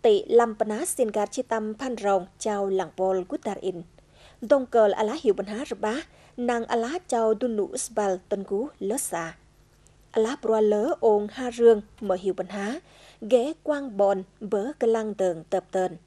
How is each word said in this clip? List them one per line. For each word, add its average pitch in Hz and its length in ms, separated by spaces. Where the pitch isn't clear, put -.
Tị 208 200
Lam 233 280
Pá 220 100
Ná 214 200
xin 240 240
gạt 208 240
chi 262 100
tâm 220 320
phan 254 220
rồng 196 300
chào 202 300
làng 190 280
bồn 185 280
cú 285 120
tà 202 240
in. 180 220
Đông 254 260
cờ 220 220
là 196 80
Á 220 60
Lá 220 200
hiểu 208 120
bần 196 120
há 214 240
rập 202 100
bá, 214 140
nàng 240 280
Á 233 120
Lá 247 220
chào 226 260
đun 226 220
nụ 202 80
Usbal 202 500
tân 202 160
cú 208 240
lỡ 202 180
xa. 165 380
Á 220 120
Lá 240 200
bùa 220 180
lỡ 214 400
ôn 208 320
ha 254 180
rương 233 300
mở 196 200
hiểu 185 140
bần 185 120
há, 208 340
ghé 240 320
quang 277 340
bồn 196 260
bớ 214 380
cơ 240 80
lăng 220 280
tờn 170 360
tập 185 200
tờn. 185 260